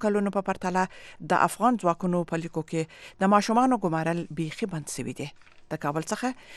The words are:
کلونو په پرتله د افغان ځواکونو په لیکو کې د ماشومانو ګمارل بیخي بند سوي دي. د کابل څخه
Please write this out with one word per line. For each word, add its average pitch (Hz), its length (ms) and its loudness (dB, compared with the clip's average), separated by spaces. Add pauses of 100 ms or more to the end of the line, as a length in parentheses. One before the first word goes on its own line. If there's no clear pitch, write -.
کلونو 202 320 2
په 196 140 -2
پرتله 185 340 0 (480)
د 180 140 6
افغان 220 380 2
ځواکونو 175 360 2 (120)
په 165 120 -2
لیکو 160 280 -4
کې - 520 -6
د 196 120 6
ماشومانو 233 500 4
ګمارل 165 360 0 (200)
بیخي 160 320 -4
بند - 240 -8
سوي 123 240 -6
دي. 143 60 -6 (440)
د 156 160 -6
کابل 156 240 -2
څخه 226 160 -2 (300)